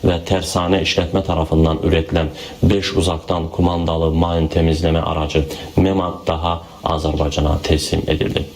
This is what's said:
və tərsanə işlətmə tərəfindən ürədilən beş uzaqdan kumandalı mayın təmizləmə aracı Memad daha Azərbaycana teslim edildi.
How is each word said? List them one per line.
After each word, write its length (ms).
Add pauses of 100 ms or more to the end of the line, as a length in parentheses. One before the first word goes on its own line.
və 240
tərsanə 560
işlətmə 400
tərəfindən 640
ürədilən 460 (400)
beş 260
uzaqdan 560
kumandalı 560
mayın 400
təmizləmə 640
aracı 320 (320)
Memad 500
daha 320 (240)
Azərbaycana 800
teslim 440
edildi. 360 (120)